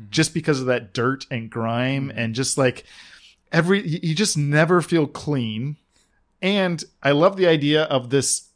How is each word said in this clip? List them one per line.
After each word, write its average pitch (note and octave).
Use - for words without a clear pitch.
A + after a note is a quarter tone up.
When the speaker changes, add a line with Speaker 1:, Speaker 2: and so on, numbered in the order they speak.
Speaker 1:
Mm-hmm. G#2
Speaker 2:
just D#3
because D3+
of C3
that A#2+
dirt C3
and A2+
grime B2+
Speaker 1:
Mm-hmm. A2+
Speaker 2:
and A2+
just, B2+
like, C3
every, F3+
y-, E3+
you D#3+
just G3+
never D#3
feel D#3
clean. C3
And F#3
I C#3
love F3+
the F#3
idea D3+
of B2+
this -